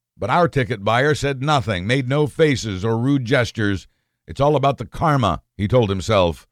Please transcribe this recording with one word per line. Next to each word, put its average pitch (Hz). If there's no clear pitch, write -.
But 104
our 170
ticket 113
buyer 123
said 139
nothing, 120
made 127
no 147
faces 110
or 113
rude 135
gestures. 110
"It's 78
all 143
about 131
the 107
karma," 131
he 101
told 117
himself. 92